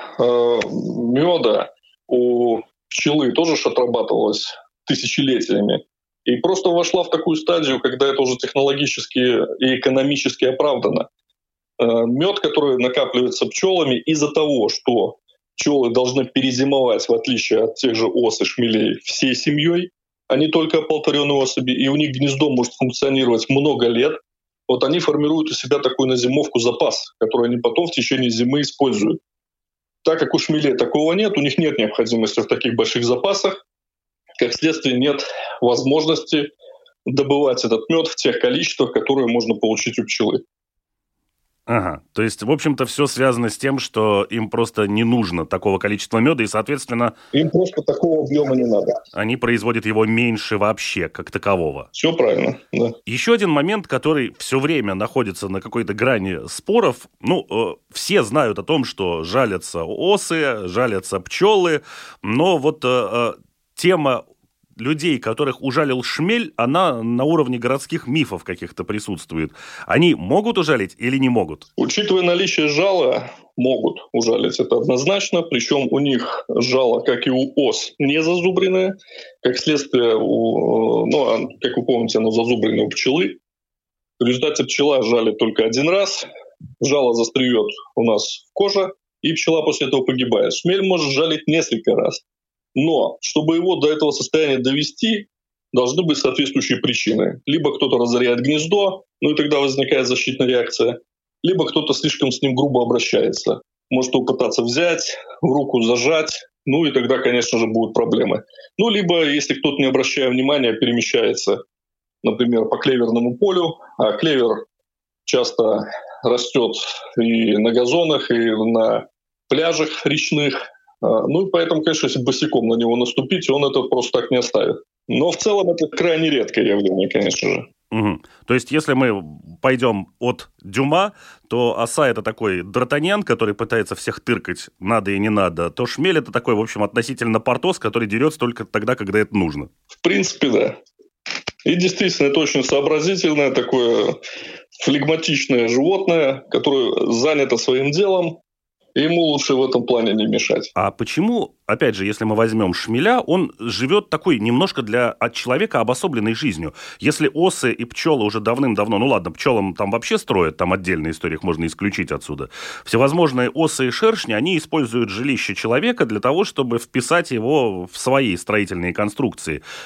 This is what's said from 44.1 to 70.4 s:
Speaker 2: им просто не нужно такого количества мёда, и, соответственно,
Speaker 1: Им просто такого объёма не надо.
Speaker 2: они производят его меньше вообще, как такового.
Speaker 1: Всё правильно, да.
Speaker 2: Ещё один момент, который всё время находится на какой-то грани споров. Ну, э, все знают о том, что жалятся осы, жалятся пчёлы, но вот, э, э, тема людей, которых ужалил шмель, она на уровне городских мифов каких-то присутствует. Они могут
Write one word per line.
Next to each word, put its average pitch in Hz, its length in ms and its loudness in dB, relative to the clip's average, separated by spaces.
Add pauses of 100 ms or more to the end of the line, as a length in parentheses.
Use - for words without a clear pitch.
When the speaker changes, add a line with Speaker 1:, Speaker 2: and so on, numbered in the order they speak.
Speaker 2:
им 110 220 -4
просто 110 360 0
не 104 160 2
нужно 101 440 2
такого 95 320 0
количества 104 400 -2
мёда, 131 240 2
и, 110 40 -2
соответственно, 117 680 -2 (180)
Speaker 1:
Им 156 160 2
просто 185 340 0
такого 156 420 0
объёма 139 300 0
не 127 120 2
надо. 104 260 2 (200)
Speaker 2:
они 107 240 -4
производят 117 500 -2
его 110 180 2
меньше 113 540 0
вообще, 101 500 -2
как - 220 -14
такового. 85 640 -2
Speaker 1:
Всё 165 200 0
правильно, 131 460 2 (140)
да. 117 200 0 (140)
Speaker 2:
Ещё 127 260 0
один 208 160 2
момент, 165 380 0
который 143 520 -2
всё - 220 -2
время 135 340 0
находится 101 540 -4
на 95 140 -4
какой-то 104 320 -4
грани 95 540 0
споров. 196 600 -2 (120)
Ну, 170 300 -2
э, 104 240 -4 (200)
все - 300 0
знают 110 340 0
о 101 40 -6
том, 147 220 0
что 85 400 -4
жалятся 92 600 -2
осы, 143 840 -2
жалятся 98 520 -2
пчёлы, 175 600 2 (420)
но 156 360 2
вот, 156 260 -2
э, 127 40 0
э, 117 440 0 (420)
тема 151 500 0 (520)
людей, 143 440 -2
которых 127 420 -4
ужалил 131 400 0
шмель, 202 540 -2
она 151 460 0
на 120 220 0
уровне 143 340 2
городских 131 500 -4
мифов 123 340 -2
каких-то 90 400 -10
присутствует. 85 720 -6 (340)
Они 147 300 4
могут 196 420 0